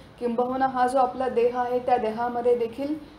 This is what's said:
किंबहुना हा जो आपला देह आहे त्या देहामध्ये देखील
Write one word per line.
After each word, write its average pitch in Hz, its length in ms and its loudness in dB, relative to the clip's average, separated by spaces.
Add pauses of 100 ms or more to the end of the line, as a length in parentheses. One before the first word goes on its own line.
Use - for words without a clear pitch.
(200)
किंबहुना 247 480 0
हा 247 200 2
जो 262 120 0
आपला 254 300 0
देह 240 300 2
आहे 247 200 0
त्या 247 180 2
देहामध्ये 240 600 0
देखील 269 400 -4 (220)